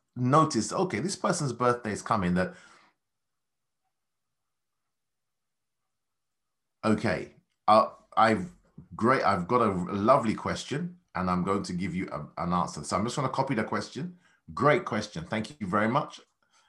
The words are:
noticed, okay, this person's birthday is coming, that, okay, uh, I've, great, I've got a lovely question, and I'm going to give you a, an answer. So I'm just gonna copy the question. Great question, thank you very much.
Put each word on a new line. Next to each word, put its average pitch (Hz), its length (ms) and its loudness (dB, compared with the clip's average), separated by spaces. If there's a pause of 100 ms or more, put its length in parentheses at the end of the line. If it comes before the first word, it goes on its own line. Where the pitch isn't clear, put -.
(140)
noticed, 123 580 2
okay, 95 280 -2
this 123 160 -4
person's 151 360 -2
birthday 120 380 0
is 98 100 -6
coming, 92 340 0
that, 90 200 0 (4000)
okay, 107 500 0 (320)
uh, 107 200 8 (300)
I've, 107 360 4 (420)
great, 117 300 2
I've 92 240 0
got 120 140 4
a 107 100 2 (200)
lovely 107 420 2
question, 143 600 -6 (200)
and 92 120 -2
I'm 90 140 0
going 98 220 0
to 92 80 -8
give 90 200 -4
you 90 200 -6
a, 76 320 -10
an 87 80 -4
answer. 76 320 -4
So 95 120 -4
I'm 95 60 -2
just 123 140 -6
gonna 131 120 -2
copy 131 280 -4
the 107 80 -2
question. 110 500 -8 (400)
Great 139 300 4
question, 104 440 -6
thank 110 320 -6
you 104 60 -6
very 104 220 2
much. 135 320 -4 (480)